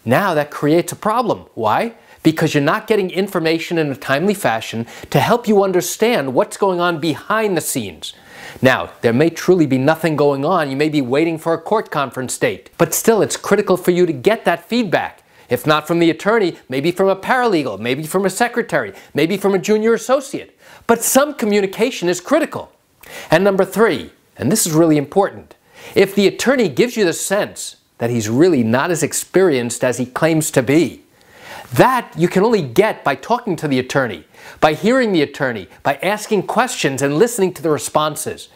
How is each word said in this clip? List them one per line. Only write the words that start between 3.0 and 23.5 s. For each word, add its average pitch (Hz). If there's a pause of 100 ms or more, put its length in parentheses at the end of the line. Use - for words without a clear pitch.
information 165
in 151
a 127
timely 156
fashion 113 (240)
to 156
help 208
you 196
understand 180
what's 202
going 190
on 175
behind 196
the 151
scenes. 98 (500)
Now, 117 (120)
there 117
may 147
truly 170
be 131
nothing 156
going 143
on. 160
You 135
may 151
be 147
waiting 151
for 165
a 160
court 208
conference 131
date. 110
But 165
still, 220
it's -
critical 196
for 180
you 180
to 165
get 196
that 170
feedback. 170 (280)
If 120
not 151
from 170
the 170
attorney, 190 (120)
maybe 139
from 190
a 196
paralegal, 190
maybe 131
from 185
a 190
secretary, 190 (180)
maybe 160
from 196
a 190
junior 214
associate. 226 (280)
But 226
some 285
communication 208
is 175
critical. - (580)
And 170
number 190